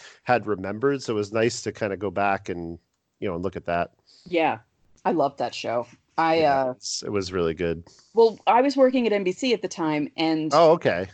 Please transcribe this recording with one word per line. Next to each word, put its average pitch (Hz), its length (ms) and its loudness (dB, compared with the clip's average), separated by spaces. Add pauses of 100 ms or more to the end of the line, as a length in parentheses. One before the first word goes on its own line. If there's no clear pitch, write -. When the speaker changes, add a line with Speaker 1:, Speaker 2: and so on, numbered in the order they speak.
(240)
Speaker 1:
had 117 240 0
remembered. 107 540 -2
So 123 120 -4
it - 20 -2
was 104 160 -2
nice 113 300 0
to 107 100 -6
kinda 101 260 -4
go 101 140 -6
back 98 380 -2
and, 85 280 -8 (420)
you 110 80 -6
know, 90 80 -4
and 87 80 -6
look 92 120 -6
at 82 100 -12
that. 85 280 -2 (320)
Speaker 2:
Yeah. 160 340 -2 (460)
I 185 60 0
loved 143 260 0
that 120 180 -6
show. 117 320 -6 (300)
I, 165 220 2
Speaker 1:
Yeah, 143 220 4
Speaker 2:
uh, 127 100 -2
Speaker 1:
it's, - 320 -10
it - 80 -8
was 95 200 -4
really 85 220 0
good. 82 300 -4 (300)
Speaker 2:
well, 220 340 4
I 226 140 6
was 269 140 0
working 262 320 4
at 208 60 2
N 202 100 0
B 180 80 -2
C 247 220 -2
at 202 80 -2
the 185 60 -4
time, 151 500 -2
and 160 360 0
Speaker 1:
Oh, 160 180 8
okay. 98 420 0